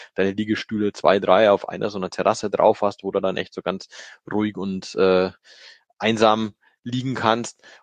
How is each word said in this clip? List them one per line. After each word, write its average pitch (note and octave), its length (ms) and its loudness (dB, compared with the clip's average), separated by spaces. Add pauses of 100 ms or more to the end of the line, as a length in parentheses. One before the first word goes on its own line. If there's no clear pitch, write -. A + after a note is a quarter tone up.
(140)
deine F#2+ 160 0
Liegestühle G#2 640 -4
zwei, F#2 240 2
drei G2+ 320 6
auf G2 180 2
einer G#2 220 -6
so G2+ 80 -10
einer F#2 100 -6
Terrasse G#2+ 400 -2
drauf G2 320 2
hast, G2+ 240 -4
wo G2 60 -6
du G2 100 -2
dann F#2+ 160 -4
echt F#2 160 -8
so - 80 -12
ganz F#2 280 -8 (440)
ruhig G#2 240 -2
und, F#2+ 380 -8
äh, F#2 380 2 (680)
einsam A2 560 2 (300)
liegen B2 300 -4
kannst. A2+ 480 -2 (200)